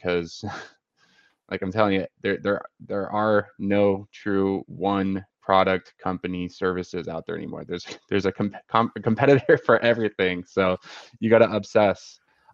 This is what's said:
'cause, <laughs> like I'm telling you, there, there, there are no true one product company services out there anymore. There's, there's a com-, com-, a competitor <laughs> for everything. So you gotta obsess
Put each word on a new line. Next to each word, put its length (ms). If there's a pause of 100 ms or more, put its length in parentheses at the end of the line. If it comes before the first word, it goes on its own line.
'cause, 420
<laughs> 1080
like 100
I'm 100
telling 240
you, 120 (140)
there, 160
there, 240 (180)
there 300
are 400 (100)
no 540
true 540
one 560 (180)
product 600
company 460
services 640
out 160
there 100
anymore. 320
There's, 180 (240)
there's 160
a 60
com-, 240 (140)
com-, 260
a 60
competitor 560
<laughs> 80
for 140
everything. 680
So 300 (420)
you 100
gotta 220
obsess 680 (340)